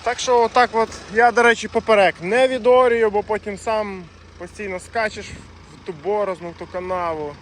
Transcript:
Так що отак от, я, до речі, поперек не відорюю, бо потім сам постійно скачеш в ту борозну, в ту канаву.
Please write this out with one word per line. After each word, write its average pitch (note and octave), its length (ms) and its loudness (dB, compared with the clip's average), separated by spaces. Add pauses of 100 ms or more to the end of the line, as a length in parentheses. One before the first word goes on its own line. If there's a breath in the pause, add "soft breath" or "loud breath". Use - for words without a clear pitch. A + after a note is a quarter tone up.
Так A#3+ 160 -4
що A#3+ 240 2
отак A#3+ 300 2
от, A3 160 0 (240)
я, A#3 180 6
до A3+ 120 2
речі, A3+ 240 2
поперек G#3 540 2
не A#3 260 2
відорюю, B3 640 4
бо G3+ 120 -2
потім G3+ 340 -6
сам G#3 460 -6 (340)
постійно F#3 420 -10
скачеш A3 460 -6
в - 600 -20
ту F#3+ 80 -10 (100)
борозну, F#3 460 -4
в E3 40 -14
ту E3+ 140 -16
канаву. E3+ 760 -6